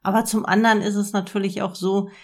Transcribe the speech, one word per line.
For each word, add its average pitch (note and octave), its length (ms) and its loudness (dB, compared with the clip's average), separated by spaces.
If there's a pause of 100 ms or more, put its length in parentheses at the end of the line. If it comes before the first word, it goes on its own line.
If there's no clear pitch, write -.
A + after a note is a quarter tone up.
Aber G#3+ 220 2
zum G#3+ 200 -2
anderen A3 360 4
ist G3+ 140 -2
es G3+ 160 -2
natürlich G3 520 -2
auch F#3 120 -4
so, G3 340 0 (140)